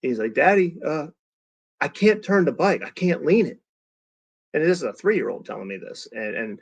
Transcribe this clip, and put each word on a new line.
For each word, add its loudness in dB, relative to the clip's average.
He's -2
like, -2
Daddy, 4
uh, -2
I -2
can't 2
turn 2
the 2
bike. 0
I -12
can't -2
lean 4
it. -8
And 0
this 2
is -8
a -4
three-year-old -2
telling -10
me -10
this. -16
And, -8
and -6